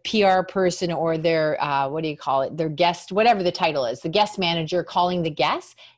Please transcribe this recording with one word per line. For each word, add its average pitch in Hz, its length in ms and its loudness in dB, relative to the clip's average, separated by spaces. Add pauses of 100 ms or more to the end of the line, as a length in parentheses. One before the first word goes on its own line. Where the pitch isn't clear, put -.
P 220 200 0
R 185 200 4
person 180 500 -2
or 160 240 -2
their, 160 440 0
uh, 139 280 0
what 156 140 -6
do 156 60 -2
you 147 60 -6
call 135 280 0
it, 135 120 -6
their 160 140 -2
guest, 170 420 0
whatever 214 300 4
the 175 100 2
title 160 340 0
is, 120 160 -4
the 165 80 -6
guest 208 280 0
manager 170 460 -2
calling 180 400 0
the 160 80 -2
guests, 160 440 -2 (220)